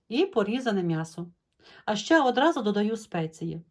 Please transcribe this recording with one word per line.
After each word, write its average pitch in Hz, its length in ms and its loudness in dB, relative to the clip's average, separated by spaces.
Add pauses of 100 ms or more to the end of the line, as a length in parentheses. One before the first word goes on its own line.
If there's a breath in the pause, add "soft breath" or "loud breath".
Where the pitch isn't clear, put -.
і 294 180 0
порізане 226 560 0
м'ясо. 165 440 -4 (580 loud breath)
А 208 120 -2
ще 320 260 4
одразу 262 400 2
додаю 208 340 0
спеції: 165 760 -6